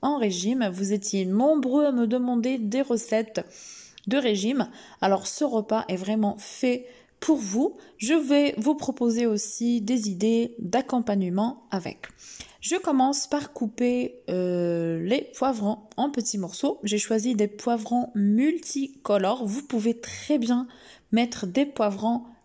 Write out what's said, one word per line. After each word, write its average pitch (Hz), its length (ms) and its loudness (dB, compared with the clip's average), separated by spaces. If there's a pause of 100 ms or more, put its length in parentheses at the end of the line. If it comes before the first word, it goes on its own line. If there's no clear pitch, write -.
en 294 160 0
régime. 208 520 0
Vous 196 220 -2
étiez 196 320 0
nombreux 262 600 4
à 277 60 2
me 240 140 2
demander 247 520 0
des 226 240 0
recettes 220 580 -2 (680)
de 240 120 0
régime, 226 500 0 (320)
alors 196 260 2
ce - 180 -2
repas 220 440 0
est 185 80 -2
vraiment 208 400 0
fait 247 480 -2 (340)
pour 311 200 2
vous. 226 400 -2 (180)
Je 226 160 -2
vais 285 460 4
vous 254 160 2
proposer 240 500 0
aussi 233 560 0
des 214 300 0
idées 226 480 2
d'accompagnement 214 1120 0
avec. - 380 -8 (560)
Je 339 120 0
commence 277 500 2
par 285 260 -4
couper, 247 760 -2
euh, 175 720 0
les 220 180 0
poivrons 214 600 -2 (180)
en 285 100 0
petits 240 300 -4
morceaux. 196 440 -2
J'ai 208 140 0
choisi 220 380 0
des 208 120 2
poivrons 233 680 -2
multicolores. 233 1300 0
Vous 214 180 -4
pouvez 233 380 0
très - 380 -2
bien 247 280 0 (460)
mettre 233 340 0
des 233 200 2
poivrons 226 560 0 (220)